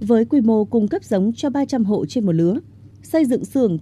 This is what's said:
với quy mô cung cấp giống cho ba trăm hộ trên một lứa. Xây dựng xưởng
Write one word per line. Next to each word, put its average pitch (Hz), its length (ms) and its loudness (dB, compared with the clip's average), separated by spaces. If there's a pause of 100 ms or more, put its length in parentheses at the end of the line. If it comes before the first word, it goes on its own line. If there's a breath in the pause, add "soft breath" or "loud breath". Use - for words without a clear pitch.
với 226 240 2
quy 277 160 0
mô 220 240 2
cung 208 240 0
cấp 381 160 -4
giống 202 280 0
cho 277 180 -6
ba 277 140 -2
trăm 254 200 -2
hộ 190 220 -2
trên 214 200 -4
một 175 60 2
lứa. 170 280 0 (420)
Xây 320 220 0
dựng 240 200 0
xưởng 214 380 0